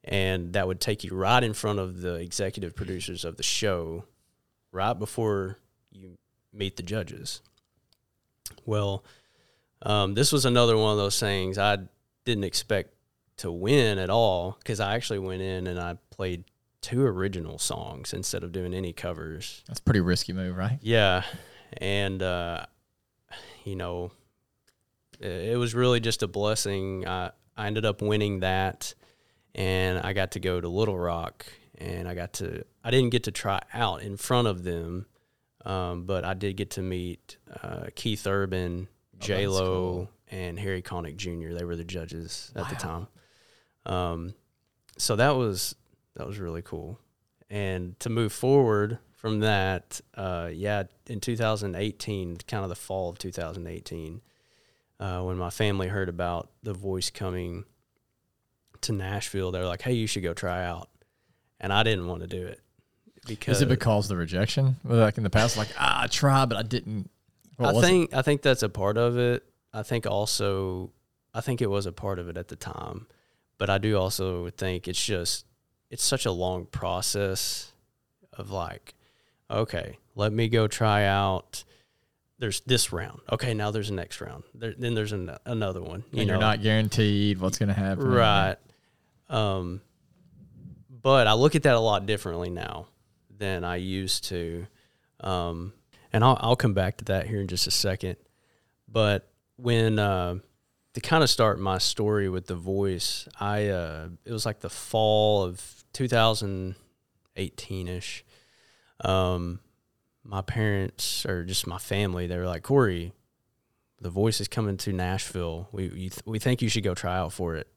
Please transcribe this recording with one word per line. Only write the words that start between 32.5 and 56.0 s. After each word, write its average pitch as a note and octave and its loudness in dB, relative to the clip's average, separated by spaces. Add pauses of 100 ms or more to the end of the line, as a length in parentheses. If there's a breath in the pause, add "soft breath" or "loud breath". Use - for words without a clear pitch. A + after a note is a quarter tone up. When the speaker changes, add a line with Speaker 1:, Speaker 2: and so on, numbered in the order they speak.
Speaker 1:
I A#2 -4
didn't B2 6
get A#2+ 2
to G2+ -4
try G2 -2 (120)
out G#2+ -2
in G2+ -8
front A#2+ 2
of F2+ -2
them, E2+ -4 (580)
um, F2+ -4
but F#2+ -2
I F#2 -2
did F#2+ -4
get G2 -4
to F#2+ -6
meet, F2+ -6 (260)
uh, G1+ -10
Keith G#2+ -4
Urban, F#2 0
Speaker 2:
Oh, - -20
that's F#2 -8
Speaker 1:
J-Lo, F#2+ 2
Speaker 2:
cool. F2+ -2 (180)
Speaker 1:
and F2 -8
Harry F#2+ -4
Connick E2+ -8
Junior E2+ -8
They F2 -6
were E2+ -6
the E2 -8
judges E2 -10
at - -6
the - -8 (120)
Speaker 2:
Wow. E2+ -6 (760 soft breath)
Speaker 1:
time. - -4
Um, F2 -4 (640)
so - 0
that B2+ 6
was, A2+ 0 (400)
that - -10
was G#2 -8
really E2+ -6
cool. D#2+ -12 (500)
And F#2 -4
to - -6
move A2+ 0
forward, A2+ 4 (200)
from A2 -2
that, F#2+ 0 (140)
uh, F2+ -4
yeah, G2+ -2 (240)
in G#2+ -6
two A#2 -4
thousand G#2+ 0
eighteen, F#2+ -6
kind G#2 -4
of F#2+ -4
the F2+ -8
fall F#2+ -4
of F2 -14
two F2+ -8
thousand E2+ -8
eighteen, E2 -10 (800)
uh, F#2 -4
when F#2 -2
my F2+ -4
family G2 0
heard G2 -2